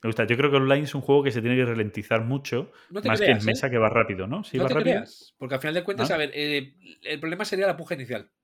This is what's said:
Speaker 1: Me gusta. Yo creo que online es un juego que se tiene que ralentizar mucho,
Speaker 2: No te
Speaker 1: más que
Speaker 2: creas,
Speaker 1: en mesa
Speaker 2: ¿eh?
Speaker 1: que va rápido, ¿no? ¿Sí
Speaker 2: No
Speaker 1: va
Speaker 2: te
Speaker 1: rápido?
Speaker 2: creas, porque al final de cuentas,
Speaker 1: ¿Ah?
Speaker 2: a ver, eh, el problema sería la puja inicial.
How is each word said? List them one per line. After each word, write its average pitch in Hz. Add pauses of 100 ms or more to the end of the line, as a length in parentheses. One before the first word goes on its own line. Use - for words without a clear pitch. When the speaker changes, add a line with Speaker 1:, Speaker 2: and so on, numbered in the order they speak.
Speaker 1:
Me 117
gusta. 113
Yo 110
creo 143
que 139
online 139
es 139
un 139
juego 143
que 139
se 117
tiene 120
que 127
ralentizar 113
mucho, 127 (160)
Speaker 2:
No 196
te -
Speaker 1:
más 220
que 208
Speaker 2:
creas, 120
Speaker 1:
en 104
mesa 110
Speaker 2:
¿eh? 131
Speaker 1:
que 123
va 110
rápido, 104
¿no? 160
¿Sí -
Speaker 2:
No 123
Speaker 1:
va 127
Speaker 2:
te 131
Speaker 1:
rápido? 151
Speaker 2:
creas, -
porque 135
al 127
final 156
de 175
cuentas, 170
Speaker 1:
¿Ah? 175
Speaker 2:
a -
ver, 147
eh, 143 (280)
el 147
problema 170
sería 196
la 175
puja 165
inicial. 120 (140)